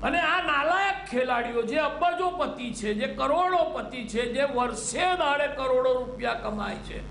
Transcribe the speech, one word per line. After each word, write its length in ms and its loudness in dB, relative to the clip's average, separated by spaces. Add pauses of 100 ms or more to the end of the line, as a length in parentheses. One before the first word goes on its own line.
અને 180 2
આ 220 2
નાલાયક 680 2
ખેલાડીઓ 520 0
જે 160 0
અબજોપતિ 960 0
છે, 200 -2
જે 140 0
કરોડોપતિ 1000 0
છે, 260 -2
જે 100 2
વર્ષે 720 0
દાડે 300 2
કરોડો 460 2
રૂપિયા 400 -2
કમાય 420 -4
છે 240 -10 (120)